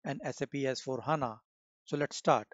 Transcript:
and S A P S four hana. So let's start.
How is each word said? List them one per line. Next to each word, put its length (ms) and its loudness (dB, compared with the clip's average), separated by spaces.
and 200 -4
S 180 -6
A 60 -2
P 180 -2
S 160 0
four 180 -4
hana. 400 -2
So 120 -2
let's 200 -2
start. 360 4